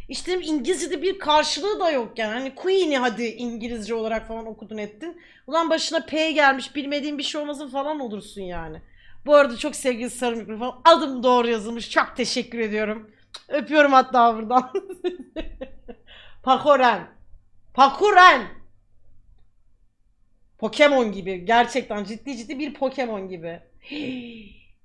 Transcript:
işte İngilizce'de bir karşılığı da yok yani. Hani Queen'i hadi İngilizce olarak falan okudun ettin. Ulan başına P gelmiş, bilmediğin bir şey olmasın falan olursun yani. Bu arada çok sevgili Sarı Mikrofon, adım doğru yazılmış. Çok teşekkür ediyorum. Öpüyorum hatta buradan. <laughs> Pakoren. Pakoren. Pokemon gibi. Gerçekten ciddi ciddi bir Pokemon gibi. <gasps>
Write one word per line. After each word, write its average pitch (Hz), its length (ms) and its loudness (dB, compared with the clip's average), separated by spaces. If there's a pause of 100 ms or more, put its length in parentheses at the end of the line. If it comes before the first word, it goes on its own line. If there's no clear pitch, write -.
işte 349 320 -6
İngilizce'de 311 600 -4
bir 370 180 -4
karşılığı 302 600 0
da 349 120 0
yok 247 260 -4
yani. 220 160 -4
Hani 262 220 -8
Queen'i 359 420 0
hadi 240 260 -2
İngilizce 233 720 -8
olarak 220 320 -6
falan 226 180 -12
okudun 214 320 -16
ettin. 214 440 -12 (260)
Ulan 320 220 0
başına 320 360 -2
P 311 260 0
gelmiş, 269 440 2
bilmediğin 285 420 -6
bir 277 60 -8
şey - 180 -6
olmasın 294 280 -10
falan 277 300 -6
olursun 208 420 -12
yani. 165 400 -10 (440)
Bu 294 100 6
arada 269 220 6
çok 302 180 -6
sevgili 247 340 -4
Sarı 233 260 -4
Mikrofon, 220 500 -10
adım 269 380 6
doğru 247 240 4
yazılmış. 226 420 -6
Çok - 260 0
teşekkür 240 440 -4
ediyorum. 214 500 -4 (400)
Öpüyorum 294 440 4
hatta 254 420 6
buradan. 240 360 0 (840)
<laughs> - 840 -20
Pakoren. 254 640 4 (680)
Pakoren. 349 680 8 (2250)
Pokemon 254 540 2
gibi. 185 340 -8
Gerçekten 233 580 0
ciddi 226 340 -12
ciddi 254 220 -12
bir 277 140 -8
Pokemon 233 560 -6
gibi. 170 300 -14 (320)
<gasps> 294 80 -12 (840)